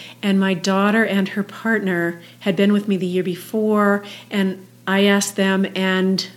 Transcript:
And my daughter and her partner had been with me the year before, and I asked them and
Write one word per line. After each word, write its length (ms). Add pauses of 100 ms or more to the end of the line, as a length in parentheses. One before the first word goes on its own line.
(240)
And 160
my 140
daughter 520
and 240
her 140
partner 800 (180)
had 160
been 160
with 160
me 80
the 100
year 180
before, 800 (280)
and 340 (220)
I 160
asked 320
them 400
and 500 (120)